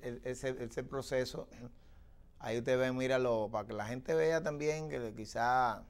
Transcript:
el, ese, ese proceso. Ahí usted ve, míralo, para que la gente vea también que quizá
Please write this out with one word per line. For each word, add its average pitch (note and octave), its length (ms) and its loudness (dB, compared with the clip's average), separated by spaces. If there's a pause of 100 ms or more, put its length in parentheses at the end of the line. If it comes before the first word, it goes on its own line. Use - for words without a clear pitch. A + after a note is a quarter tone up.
el, B2 220 -8
ese, B2+ 240 -4 (120)
ese B2 220 -6
proceso. C3 640 -2 (880)
Ahí A#2 200 -2
usted B2+ 200 4
ve, B2+ 140 4
míralo, B2+ 580 2
para G#2+ 160 -2
que A#2 80 -8
la G#2 120 -4
gente B2+ 280 -4
vea D#3+ 300 4
también D3+ 460 -2
que B2 260 -4
quizá A#2 760 2